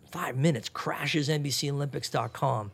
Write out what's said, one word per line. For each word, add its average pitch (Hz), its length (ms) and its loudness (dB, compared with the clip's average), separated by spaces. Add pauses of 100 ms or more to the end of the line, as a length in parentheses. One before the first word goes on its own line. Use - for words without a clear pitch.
five 131 280 -4
minutes, 139 320 4
crashes 147 600 0
N 151 140 2
B 143 80 -2
C 143 180 0
Olympics 139 400 -2
dot 117 240 0
com. 113 400 0